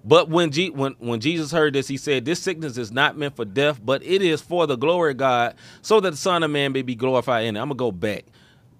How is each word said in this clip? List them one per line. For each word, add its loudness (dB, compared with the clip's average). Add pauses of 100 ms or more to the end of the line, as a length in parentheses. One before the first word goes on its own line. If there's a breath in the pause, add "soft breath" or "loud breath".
but 6
when 2
Je-, 0
when, -4
when -4
Jesus -2
heard 2
this, -2
he -6
said, -2
"This -2
sickness -6
is -8
not 2
meant -6
for -6
death, 0
but 0
it 0
is 0
for 0
the -2
glory 0
of -8
God, 2 (260 loud breath)
so 4
that 2
the -10
Son 0
of 0
Man 0
may -2
be -6
glorified 2
in -2
it." -4
I'm -4
gonna -6
go -2
back. -4 (540 soft breath)